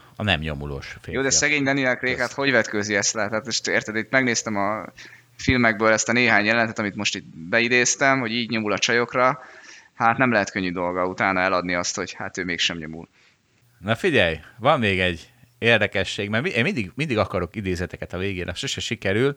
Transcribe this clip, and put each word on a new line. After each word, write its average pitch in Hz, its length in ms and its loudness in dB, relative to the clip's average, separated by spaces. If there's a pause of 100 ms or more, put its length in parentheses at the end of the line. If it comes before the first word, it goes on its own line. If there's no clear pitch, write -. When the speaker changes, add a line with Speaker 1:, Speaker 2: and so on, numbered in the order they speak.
(160)
Speaker 1:
a - 80 -6
nem 92 160 2
nyomulós 73 460 -6
férfiak. - 300 -12
Speaker 2:
Jó, 127 60 -2
de 135 80 0
szegény 147 340 2
Daniel 135 340 0
Craig, 127 160 -2
Speaker 1:
Ez 120 60 -4
Speaker 2:
hát 123 120 -2
hogy 139 200 -2
vetkőzi 107 440 2
ezt 101 180 0
le? 107 180 -2
Hát 110 140 -2
most - 220 -6
érted, 104 280 -2
itt 110 140 -4
megnéztem 120 460 0
a 101 300 -2 (500)
filmekből 113 560 4
ezt 107 180 2
a - 20 2
néhány 113 340 4
jelenetet, 113 340 2
amit 101 160 -2
most 104 200 -4
itt 82 100 -10
beidéztem, 120 920 2
hogy 113 120 -4
így 113 180 -4
nyomul 110 220 -2
a 95 60 0
csajokra. 123 600 2 (540)
Hát 117 240 2
nem 131 140 4
lehet 104 200 2
könnyű 95 200 -2
dolga 90 360 -2
utána 92 320 0
eladni 90 340 0
azt, 87 220 -2
hogy 90 180 -6
hát - 240 -12
ő 95 60 -4
mégsem 87 340 -2
nyomul. 80 300 -12 (720)
Speaker 1:
Na 104 160 0
figyelj, 101 440 2 (180)
van 139 220 2
még 98 200 2
egy 90 320 -2 (260)
érdekesség, 104 720 0
mert 110 140 -2
mi-, 185 60 -4
én 117 140 0
mindig, 131 320 -4
mindig 139 220 -2
akarok 92 380 -2
idézeteket 92 580 -4
a 87 40 -4
végére, 90 360 -6
sose - 280 -8
sikerül, 117 560 0